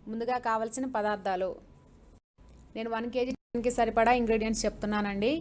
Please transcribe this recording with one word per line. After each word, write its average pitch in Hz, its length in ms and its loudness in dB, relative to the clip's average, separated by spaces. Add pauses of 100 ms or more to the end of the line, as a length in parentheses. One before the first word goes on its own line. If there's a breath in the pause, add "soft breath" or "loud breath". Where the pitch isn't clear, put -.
ముందుగా 226 360 -4
కావాల్సిన 226 480 -2
పదార్థాలు, 196 560 -2 (1300)
నేను 226 180 -6
వన్ 226 220 -2
కేజీ 254 220 0
చికెన్కి 240 400 -2
సరిపడా 226 420 4
ఇంగ్రీడియంట్స్ 220 460 2
చెప్తున్నానండి. 208 760 0